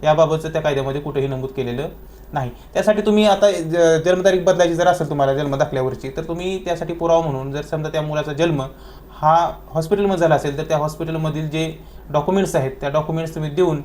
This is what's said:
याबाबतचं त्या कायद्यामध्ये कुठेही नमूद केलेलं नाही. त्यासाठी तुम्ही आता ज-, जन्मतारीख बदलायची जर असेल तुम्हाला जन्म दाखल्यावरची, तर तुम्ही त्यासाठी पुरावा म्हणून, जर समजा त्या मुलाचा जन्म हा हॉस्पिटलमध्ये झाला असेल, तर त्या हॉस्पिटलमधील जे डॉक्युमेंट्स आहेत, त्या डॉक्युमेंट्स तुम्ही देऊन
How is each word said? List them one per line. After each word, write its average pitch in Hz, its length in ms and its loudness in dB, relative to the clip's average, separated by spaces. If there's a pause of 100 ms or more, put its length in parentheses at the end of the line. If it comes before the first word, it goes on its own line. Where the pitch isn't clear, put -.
याबाबतचं 156 460 2
त्या 160 140 -4
कायद्यामध्ये 139 380 -2
कुठेही 139 280 -4
नमूद 131 220 -6
केलेलं 131 380 -6 (440)
नाही. 131 180 -4 (240)
त्यासाठी 208 280 2
तुम्ही 214 240 4
आता 196 240 6
ज-, 165 540 4
जन्मतारीख 180 360 4
बदलायची 175 340 4
जर 175 120 2
असेल 175 220 2
तुम्हाला 139 260 2
जन्म 139 220 -2
दाखल्यावरची, 135 600 -2
तर 160 60 -6
तुम्ही 180 420 -6
त्यासाठी 170 280 -4
पुरावा 170 280 2
म्हणून, 139 320 -4
जर 147 100 -6
समजा 156 260 -4
त्या 156 140 -2
मुलाचा 151 300 -4
जन्म 147 300 0 (480)
हा 160 420 2 (180)
हॉस्पिटलमध्ये 190 480 0
झाला 160 160 4
असेल, 139 240 -2
तर 156 60 -4
त्या 156 120 -2
हॉस्पिटलमधील 156 760 -4
जे 160 280 -4 (340)
डॉक्युमेंट्स 175 440 0
आहेत, 135 140 0 (100)
त्या 147 80 -4
डॉक्युमेंट्स 160 460 -2
तुम्ही 156 160 -4
देऊन 151 340 0